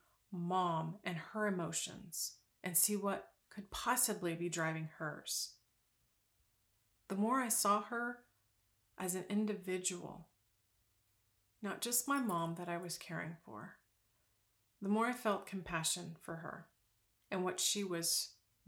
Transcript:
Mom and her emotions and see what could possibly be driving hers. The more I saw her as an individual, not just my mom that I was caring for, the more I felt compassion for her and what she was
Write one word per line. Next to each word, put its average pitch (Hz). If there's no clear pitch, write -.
Mom 175
and 180
her 214
emotions -
and 175
see -
what 196
could -
possibly 190
be 175
driving 160
hers. -
The 196
more 233
I 240
saw 302
her 240
as 180
an 185
individual, 185
not 202
just 240
my 277
mom 170
that 175
I 170
was 175
caring 165
for, 110
the 196
more 214
I 247
felt 202
compassion 170
for 165
her -
and 185
what 185
she -
was 170